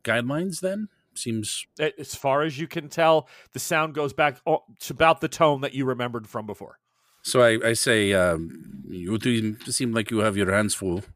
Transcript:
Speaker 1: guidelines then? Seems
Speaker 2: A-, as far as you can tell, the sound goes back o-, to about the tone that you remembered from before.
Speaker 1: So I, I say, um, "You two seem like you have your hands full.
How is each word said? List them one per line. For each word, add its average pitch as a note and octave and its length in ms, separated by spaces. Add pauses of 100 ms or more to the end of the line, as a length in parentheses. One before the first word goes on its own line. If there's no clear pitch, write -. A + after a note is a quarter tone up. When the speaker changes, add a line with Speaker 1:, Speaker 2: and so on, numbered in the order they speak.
Speaker 1:
guidelines C#3 560
then? G3+ 280 (260)
Seems A2+ 520 (120)
Speaker 2:
A-, D3+ 220
as - 140
far C#3+ 280
as D3+ 160
you D#3+ 80
can D3+ 220
tell, D#3+ 400 (240)
the B2+ 60
sound D#3 340
goes C#3+ 220
back D3 320
o-, D#3+ 180 (160)
to - 140
about D#3+ 260
the D#3 80
tone D3 340
that C3 120
you C3+ 100
remembered A#2+ 420
from G#2+ 200
before. - 320 (440)
Speaker 1:
So B2+ 200
I, A2+ 280
I - 20
say, A2 420
um, E2+ 720
"You F#2 300
two A2 480
seem B2 260
like A2+ 180
you A2 80
have G#2 180
your F#2+ 180
hands G#2 200
full. F#2+ 280 (140)